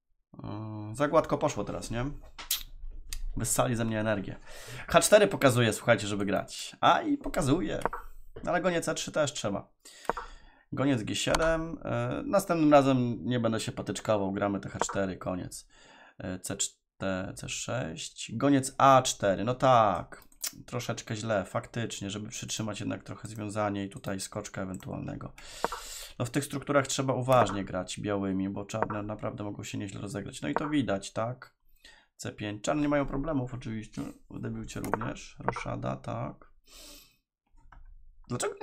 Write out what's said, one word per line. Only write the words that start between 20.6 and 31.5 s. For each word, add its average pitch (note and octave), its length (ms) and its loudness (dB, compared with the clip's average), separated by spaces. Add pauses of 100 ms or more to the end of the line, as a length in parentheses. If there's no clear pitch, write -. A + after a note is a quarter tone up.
Troszeczkę A#2+ 500 -6
źle, G#2+ 280 2
faktycznie, G#2 680 -4
żeby G#2 180 -6
przytrzymać A2 520 -6
jednak G#2 220 -4
trochę - 260 -12
związanie G#2 560 -2
i G2 40 -6
tutaj G2 320 -8
skoczka - 420 -8
ewentualnego. F#2+ 720 -8 (840)
No B2 60 0
w A#2+ 60 -6
tych C#3 140 0
strukturach C#3 420 2
trzeba C3+ 280 0
uważnie A#2 500 4
grać F#2 360 -6
białymi, G2 480 0
bo G2+ 160 -4
czarne G#2+ 380 -2
naprawdę G#2+ 420 -6
mogą G2+ 200 -8
się A2 140 -8
nieźle G#2 220 -6
rozegrać. G2 420 -8
No D3+ 60 -4
i C#3+ 60 0
to D3+ 140 0
widać, G#2 440 0
tak? A#2 440 -6 (600)